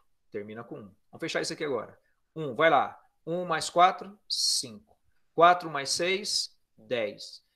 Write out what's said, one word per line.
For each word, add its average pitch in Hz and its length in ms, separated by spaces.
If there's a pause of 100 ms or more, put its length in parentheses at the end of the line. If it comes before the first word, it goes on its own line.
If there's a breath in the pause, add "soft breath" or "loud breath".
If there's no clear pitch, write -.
(300)
Termina 107 320
com 147 140
um. 104 180 (160)
Vamos - 100
fechar 165 200
isso 160 140
aqui 160 100
agora. 117 340 (380)
Um, 147 180
vai 156 140
lá. 127 340 (240)
Um 175 200
mais 160 240
quatro, 185 580
cinco. - 640 (400)
Quatro 175 360
mais 139 180
seis, 190 680 (260)
dez. 113 640 (140)